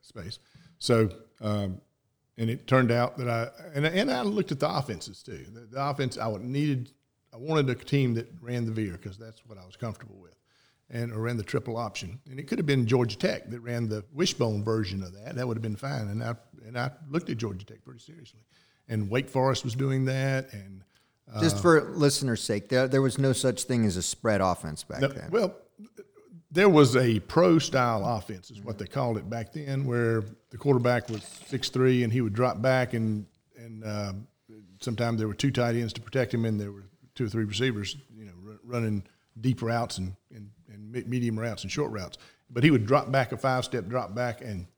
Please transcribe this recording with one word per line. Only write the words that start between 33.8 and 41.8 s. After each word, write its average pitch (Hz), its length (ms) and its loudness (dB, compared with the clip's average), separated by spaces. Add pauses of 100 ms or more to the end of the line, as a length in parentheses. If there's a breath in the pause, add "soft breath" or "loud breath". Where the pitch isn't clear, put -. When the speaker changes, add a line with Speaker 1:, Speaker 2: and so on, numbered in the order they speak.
Speaker 1:
uh, 104 300 -6 (640)
sometimes 117 400 -2
there 110 80 0
were 104 60 -4
two 135 180 0
tight 120 240 2
ends 117 180 -2
to - 80 -12
protect 123 320 -2
him, 117 120 0
and 110 140 0
there 101 120 -6
were 98 140 -18 (300)
two 127 100 -2
or 110 40 -2
three 110 160 -2
receivers, 104 520 -2 (180)
you 110 100 -18
know, 98 60 -20 (100)
ru-, 104 220 -20
running 113 400 -2 (380 soft breath)
deep 123 200 0
routes 117 360 -2
and, 95 180 -6 (180)
and, 104 160 -18 (220)
and 107 200 -18
me-, 123 160 -8
medium 120 300 -2
routes 110 260 -6
and 95 80 -8
short 143 200 -2